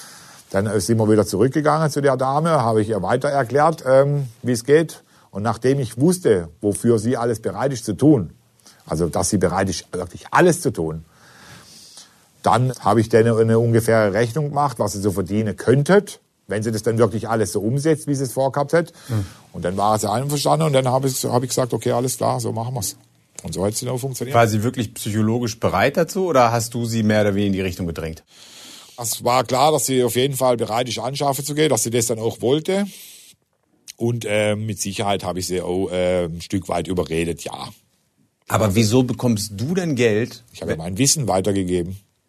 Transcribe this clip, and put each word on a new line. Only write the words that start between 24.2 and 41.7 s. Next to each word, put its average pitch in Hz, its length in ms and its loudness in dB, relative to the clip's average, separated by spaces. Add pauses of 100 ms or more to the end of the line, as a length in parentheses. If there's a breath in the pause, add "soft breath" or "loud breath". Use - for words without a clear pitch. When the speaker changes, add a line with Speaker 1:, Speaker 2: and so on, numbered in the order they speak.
Speaker 2:
War 117 120 6
sie 107 160 0
wirklich 120 300 -4
psychologisch 110 640 -2
bereit 101 380 0
dazu 185 280 -2
oder 127 260 4
hast 117 220 -2
du 120 120 -2
sie 113 180 0
mehr 107 180 4
oder 101 140 2
weniger 101 120 0
in 98 60 0
die 95 80 -2
Richtung 92 240 -4
gedrängt? 80 380 -8 (760 loud breath)
Speaker 1:
Es - 240 -6
war 123 200 2
klar, 127 280 2
dass 147 140 0
sie 127 180 2
auf 113 120 0
jeden 135 200 0
Fall 127 220 2
bereit 113 300 -2
ist, 107 120 -6
anschaffen 139 440 -4
zu 143 100 -6
gehen, 151 160 2
dass 127 140 0
sie 117 80 -4
das 117 160 0
dann 110 120 -2
auch 110 220 -4
wollte. 156 460 0 (1080 loud breath)
Und, 117 280 -2
äh, 104 300 0
mit 107 240 -6
Sicherheit 98 440 -4
habe 90 160 -4
ich 87 80 -6
sie 90 140 -2
auch, 90 300 -2
äh, 90 340 0
ein 85 160 -8
Stück - 280 -4
weit 87 180 -4
überredet, 82 560 -4
ja. - 260 -12 (800)
Speaker 2:
Aber 104 280 0
wieso 117 280 4
bekommst 117 520 -2
du 127 200 -4
denn 170 200 -2
Geld, 113 480 0 (100)
Speaker 1:
Ich - 80 -16
habe 82 100 -6
Speaker 2:
wenn 113 60 -4
Speaker 1:
mein 87 200 -8
Wissen 135 300 0
weitergegeben. 92 680 0 (320)